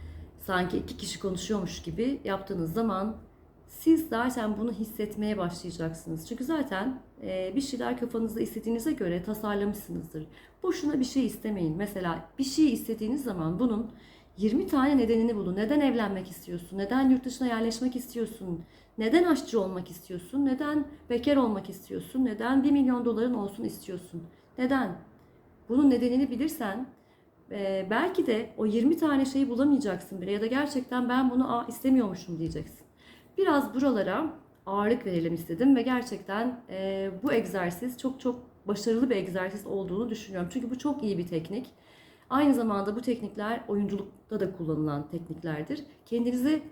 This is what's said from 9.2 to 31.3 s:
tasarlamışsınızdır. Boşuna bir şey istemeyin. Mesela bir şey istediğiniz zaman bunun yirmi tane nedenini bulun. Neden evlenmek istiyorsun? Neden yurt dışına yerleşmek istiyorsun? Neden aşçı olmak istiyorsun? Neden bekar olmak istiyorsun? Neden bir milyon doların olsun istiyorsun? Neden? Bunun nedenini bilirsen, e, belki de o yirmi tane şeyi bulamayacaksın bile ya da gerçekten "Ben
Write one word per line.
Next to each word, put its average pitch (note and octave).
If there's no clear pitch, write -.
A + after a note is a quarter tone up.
tasarlamışsınızdır. G3+
Boşuna D4
bir B3+
şey C4
istemeyin. F#3
Mesela F#3
bir C4+
şey C#4+
istediğiniz A3+
zaman F3
bunun A3+
yirmi A3
tane C#4
nedenini A3+
bulun. F#3
Neden A3
evlenmek G#3+
istiyorsun? F3
Neden B3+
yurt B3+
dışına B3+
yerleşmek A3+
istiyorsun? G3
Neden A3+
aşçı C4
olmak F#3
istiyorsun? F#3+
Neden D4
bekar A#3+
olmak A3
istiyorsun? G3
Neden A#3+
bir C#4+
milyon B3+
doların A#3
olsun G3+
istiyorsun? F3+
Neden? B3+
Bunun C4+
nedenini B3
bilirsen, B3
e, F#3+
belki D#4
de A#3
o G#3+
yirmi A#3
tane C#4+
şeyi C4+
bulamayacaksın G#3+
bile F#3+
ya G#3
da A3+
gerçekten B3+
"Ben B3+